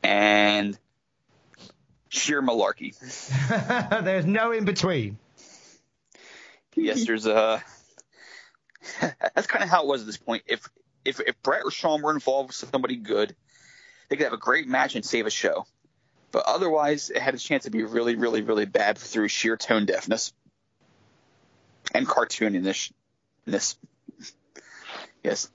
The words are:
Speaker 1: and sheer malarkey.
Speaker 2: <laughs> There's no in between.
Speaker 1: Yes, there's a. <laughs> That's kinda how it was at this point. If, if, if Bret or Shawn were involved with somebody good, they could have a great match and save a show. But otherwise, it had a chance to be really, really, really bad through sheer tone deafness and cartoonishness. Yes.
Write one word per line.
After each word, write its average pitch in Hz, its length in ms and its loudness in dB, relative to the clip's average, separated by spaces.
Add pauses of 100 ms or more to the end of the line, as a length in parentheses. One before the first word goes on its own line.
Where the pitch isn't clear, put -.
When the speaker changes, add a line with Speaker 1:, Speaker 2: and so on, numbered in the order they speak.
Speaker 1:
and 104 720 4 (1300)
sheer 147 320 -2
malarkey. 117 540 0 (1040)
Speaker 2:
<laughs> 202 40 -2
There's 185 220 0
no 220 260 2
in 220 140 0
between. 156 520 0 (1600)
Speaker 1:
Yes, 254 300 0
there's 110 200 0
a. 110 360 4 (800)
<laughs> - 600 -14
That's - 460 -2
kinda 208 200 0
how 170 160 4
it 139 40 -2
was 139 140 0
at 107 60 -12
this 107 100 -10
point. - 300 -4
If, - 200 -4 (360)
if, 131 160 -4
if - 240 -2
Bret 147 220 0
or 160 60 -2
Shawn 151 300 0
were 151 100 0
involved 135 380 0
with - 220 -12
somebody 127 240 -2
good, 107 400 -2 (760)
they 165 60 0
could 147 80 0
have 120 100 0
a 117 40 -6
great 135 300 0
match 131 280 0
and 113 80 -4
save 113 220 0
a 107 40 -2
show. 92 360 -2 (680)
But - 160 0
otherwise, 151 640 0
it - 120 -2
had 135 140 0
a - 20 -10
chance - 280 -2
to - 40 -8
be 113 140 -2
really, 117 320 0
really, 113 260 0
really 107 240 2
bad 104 320 2
through 107 300 -2
sheer 113 300 0
tone 107 280 2
deafness 98 460 -2 (1600)
and 131 140 2
cartoonishness. 98 840 0 (2250)
Yes. - 320 -2